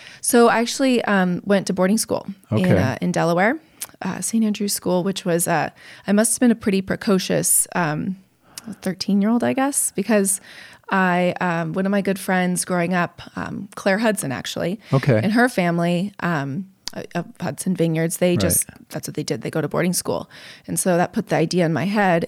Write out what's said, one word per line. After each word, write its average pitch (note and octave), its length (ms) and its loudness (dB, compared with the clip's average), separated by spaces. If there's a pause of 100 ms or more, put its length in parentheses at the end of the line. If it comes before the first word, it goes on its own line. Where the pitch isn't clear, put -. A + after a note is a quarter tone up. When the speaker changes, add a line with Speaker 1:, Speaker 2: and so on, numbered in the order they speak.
(200)
Speaker 1:
So A#3 280 4
I A3 120 2
actually, B3 440 0
um, F3+ 400 2
went G3 240 2
to G3+ 40 0
boarding F#3 260 2
school - 280 -4 (240)
in, G#2+ 140 2
Speaker 2:
Okay. F3+ 140 4
Speaker 1:
uh, G2 220 2
in F3 120 -2
Delaware, F3 460 2 (440)
uh, F#3 180 -6
Saint A3+ 240 0
Andrew's G#3 280 -2
School, F3+ 320 0
which G3 200 -4
was, E3+ 220 0
uh, D#3+ 240 0 (360)
I G3 60 0
must G#3+ 220 4
have - 60 -2
been B3 100 6
a A3 60 4
pretty G3 260 0
precocious, F#3 920 0
um, F3 420 -2 (640)
thirteen-year-old, G3+ 640 0
I B3 80 0
guess, C4+ 420 -2
because G3+ 460 0 (500)
I, F3+ 500 2
um, E3+ 320 -2
one F#3+ 140 0
of G3 40 0
my G3+ 120 2
good F#3+ 160 -2
friends F3+ 460 0
growing F3+ 300 0
up, F3 280 -2 (140)
um, E3+ 380 -8
Claire G3+ 240 0
Hudson, G#3+ 340 0
actually, E3 460 -6 (140)
Speaker 2:
Okay. C3 300 4
Speaker 1:
and G3+ 100 0
her C#3 160 4
family, F3 720 0
um, D#3 460 -4 (280)
uh, - 80 -10 (120)
of E3+ 100 -4 (160)
Hudson F3+ 340 -4
Vineyards, E3 440 0
they F3+ 140 2
Speaker 2:
Right. B2 80 2
Speaker 1:
just, F2+ 260 0 (240)
that's - 180 -10
what - 60 -10
they D3+ 80 -4
did. C#3 180 -6
They D#3 100 -6
go D#3+ 120 -2
to D3 60 -2
boarding F3 260 0
school. - 340 -4 (380)
And E3+ 120 -6
so F3 200 2
that F3+ 160 0
put G#3+ 160 -4
the D#3 60 0
idea E3 280 2
in D#3+ 80 2
my D3 140 0
head. G3 420 2